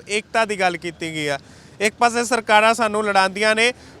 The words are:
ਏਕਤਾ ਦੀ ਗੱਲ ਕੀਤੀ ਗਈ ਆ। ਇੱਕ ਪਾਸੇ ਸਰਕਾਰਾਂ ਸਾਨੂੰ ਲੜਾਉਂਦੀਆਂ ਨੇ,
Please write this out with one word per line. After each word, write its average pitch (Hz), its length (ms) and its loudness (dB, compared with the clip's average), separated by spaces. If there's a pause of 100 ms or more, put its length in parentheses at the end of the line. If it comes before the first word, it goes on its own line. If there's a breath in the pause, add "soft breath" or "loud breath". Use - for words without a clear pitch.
ਏਕਤਾ 220 360 -2
ਦੀ 202 140 -4
ਗੱਲ 180 180 0
ਕੀਤੀ 165 360 -10
ਗਈ 151 140 -4
ਆ। 139 120 -2 (400 loud breath)
ਇੱਕ 208 160 -2
ਪਾਸੇ 240 280 0
ਸਰਕਾਰਾਂ 226 500 2
ਸਾਨੂੰ 214 320 -2
ਲੜਾਉਂਦੀਆਂ 196 500 2
ਨੇ, 233 180 2 (260 loud breath)